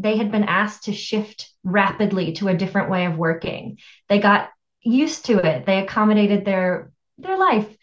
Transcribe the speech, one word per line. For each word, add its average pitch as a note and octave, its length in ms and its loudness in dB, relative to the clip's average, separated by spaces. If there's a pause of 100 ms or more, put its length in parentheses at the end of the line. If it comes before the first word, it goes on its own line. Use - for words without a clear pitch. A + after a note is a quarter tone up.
they G#3+ 160 0
had G#3 160 -2
been G#3+ 160 2
asked G#3 400 -2
to G3+ 80 -2
shift - 640 -8
rapidly F#3+ 800 0
to G3 80 -2
a F3+ 80 2
different F#3+ 320 -2
way F3+ 160 0
of E3+ 80 -2
working. E3 640 -4 (320)
They G3+ 80 4
got G3+ 320 2 (320)
used C4+ 480 0
to G#3+ 80 4
it. E3+ 320 0
They F#3+ 80 4
accommodated G#3 640 2
their, F#3 480 -2 (320)
their F#4+ 160 -4
life, A#3+ 320 2 (140)